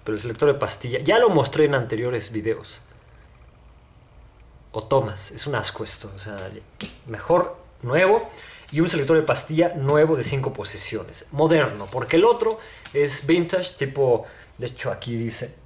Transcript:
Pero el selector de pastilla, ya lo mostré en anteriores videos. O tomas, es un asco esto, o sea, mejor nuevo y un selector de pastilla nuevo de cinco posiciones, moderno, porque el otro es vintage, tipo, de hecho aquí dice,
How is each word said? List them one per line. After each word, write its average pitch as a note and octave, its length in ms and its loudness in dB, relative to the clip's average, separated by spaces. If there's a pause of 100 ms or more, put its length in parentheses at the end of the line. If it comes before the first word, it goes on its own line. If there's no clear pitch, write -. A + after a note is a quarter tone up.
Pero A2 100 -2
el G2+ 60 -6
selector A#2+ 300 2
de C3+ 60 -2
pastilla, B2 420 -4
ya F#3 200 4
lo A#3+ 100 6
mostré D3+ 360 4
en C#3+ 100 2
anteriores A#2 560 -2
videos. A2 480 -4 (1900)
O A2 120 -8
tomas, A2 480 -2
es - 140 -10
un C#3+ 100 -4
asco G#2+ 280 -4
esto, - 320 -8
o - 20 -16
sea, G2 320 -12 (560)
mejor E3 520 0 (240)
nuevo F#3 480 2 (420)
y D3 80 0
un F3 100 2
selector D#3 280 2
de D#3 60 4
pastilla D#3 520 0
nuevo D3+ 400 4
de B2 80 0
cinco C3 300 -2
posiciones, - 800 -8
moderno, C#3 600 2
porque B2 240 -2
el F3 80 6
otro A3 360 2 (340)
es C#3+ 340 0
vintage, F3 500 0
tipo, C3 480 0 (320)
de B2+ 100 -8
hecho B2 240 -8
aquí A#2 260 -6
dice, A#2 360 -6 (120)